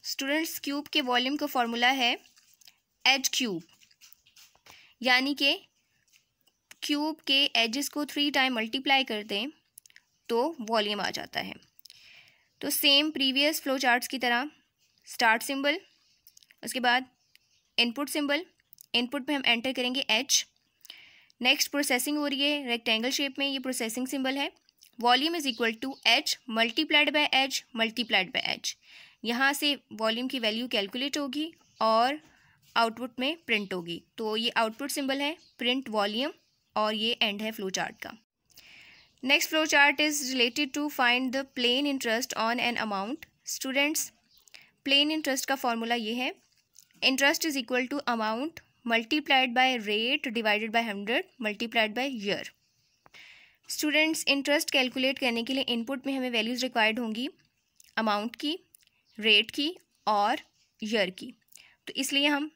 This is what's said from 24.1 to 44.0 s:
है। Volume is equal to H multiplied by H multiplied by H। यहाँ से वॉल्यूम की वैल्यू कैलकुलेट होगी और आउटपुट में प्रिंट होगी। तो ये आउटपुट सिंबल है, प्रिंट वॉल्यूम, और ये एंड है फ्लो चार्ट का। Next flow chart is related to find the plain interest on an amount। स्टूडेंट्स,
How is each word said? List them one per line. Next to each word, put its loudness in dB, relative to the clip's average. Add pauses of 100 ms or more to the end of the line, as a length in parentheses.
है। -2 (480)
Volume 4
is -2
equal 0 (100)
to -6 (180)
H 4 (180)
multiplied 2
by 4 (140)
H 0 (120)
multiplied 0
by -2
H। -6 (500)
यहाँ 2
से 0 (200)
वॉल्यूम 0
की -4
वैल्यू -2
कैलकुलेट -4
होगी -4 (340)
और 4 (580)
आउटपुट 0
में -2 (100)
प्रिंट -2
होगी। -8 (180)
तो -2
ये -2
आउटपुट 0
सिंबल -2
है, -4 (220)
प्रिंट -2
वॉल्यूम, 0 (440)
और 0
ये -2
एंड -2
है -4
फ्लो -6
चार्ट -6
का। -12 (1120)
Next 2
flow 2
chart 4
is 0
related 0
to 0
find 2
the -2 (140)
plain 2
interest -2
on 0
an -2
amount। -6 (200)
स्टूडेंट्स, -2 (760)